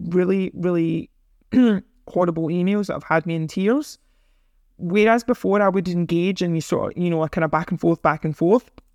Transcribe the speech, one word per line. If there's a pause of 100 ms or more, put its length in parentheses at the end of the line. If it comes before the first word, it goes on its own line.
(140)
really,
really (420)
<clears throat>
horrible
emails
that
have
had
me
in
tears. (800)
Whereas
before
I
would
engage
in
sort
of,
you
know,
a
kind
of
back
and
forth,
back
and
forth, (240)